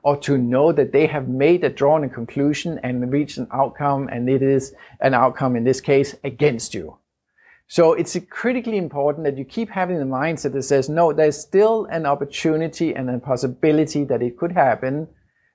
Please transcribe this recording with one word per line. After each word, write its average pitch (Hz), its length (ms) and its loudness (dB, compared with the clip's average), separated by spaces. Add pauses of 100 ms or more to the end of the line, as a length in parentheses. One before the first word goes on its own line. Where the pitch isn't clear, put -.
or 143 140 2
to 143 200 0
know 127 360 4
that 143 200 2
they 151 140 4
have 143 220 -4
made 156 360 2
a 139 40 0
drawn 147 360 2
a 131 40 -6
conclusion 143 760 -4
and 123 300 -4
reached 143 260 -2
an 123 140 -8
outcome, 139 600 -2
and 120 160 -2
it 131 140 2
is 135 320 0 (260)
an 135 140 0
outcome 123 420 0
in 113 80 -2
this 127 160 0
case 139 420 0
against 120 520 -4
you. 82 220 -12 (720)
So 165 280 4
it's 170 220 -4 (140)
critically 233 480 -2
important 147 460 -2
that 139 120 -2
you 135 80 -8
keep 220 260 -6
having 180 280 -2
the 143 60 -2
mindset 139 480 -2
that 135 100 -2
says, 135 260 2
"No, 160 240 2
there's 151 240 2
still 214 500 2
an 160 200 -4
opportunity 156 880 -2
and 127 160 -4
a 123 80 -2
possibility 147 840 0
that 123 180 0
it 120 160 -4
could 170 140 -4
happen. 139 560 0 (460)